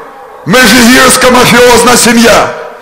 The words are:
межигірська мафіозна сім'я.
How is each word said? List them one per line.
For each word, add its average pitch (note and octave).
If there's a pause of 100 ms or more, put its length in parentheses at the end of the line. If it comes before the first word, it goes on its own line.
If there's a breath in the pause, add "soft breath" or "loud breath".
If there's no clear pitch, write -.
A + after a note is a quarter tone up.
(460)
межигірська B3+
мафіозна A#3+
сім'я. A3 (340)